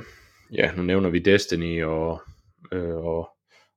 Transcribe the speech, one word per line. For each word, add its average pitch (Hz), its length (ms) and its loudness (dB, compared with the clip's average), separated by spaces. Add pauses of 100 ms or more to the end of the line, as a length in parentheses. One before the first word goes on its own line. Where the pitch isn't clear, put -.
(540)
ja, - 220 2
nu 90 80 -2
nævner 92 260 2
vi 87 100 2
Destiny 85 640 2
og, 80 380 -2 (500)
øh, 87 240 -6
og, 82 340 -4 (480)